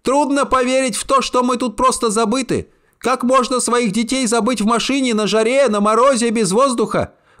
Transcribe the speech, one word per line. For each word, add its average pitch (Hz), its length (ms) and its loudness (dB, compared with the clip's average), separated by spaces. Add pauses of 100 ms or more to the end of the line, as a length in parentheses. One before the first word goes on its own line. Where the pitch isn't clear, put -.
Трудно 277 440 0
поверить 262 500 0
в - 100 -8
то, 269 160 2
что 254 220 -2
мы 254 140 0
тут 247 180 -4
просто 240 340 0
забыты. 220 600 -2 (280)
Как 254 240 -2
можно 254 380 2
своих 240 320 0
детей 240 340 -2
забыть 233 340 0
в 202 60 -2
машине, 240 480 0
на 208 140 0
жаре, 233 400 2
на 208 120 0
морозе, 233 520 2
без 214 200 0
воздуха? 226 640 0 (260)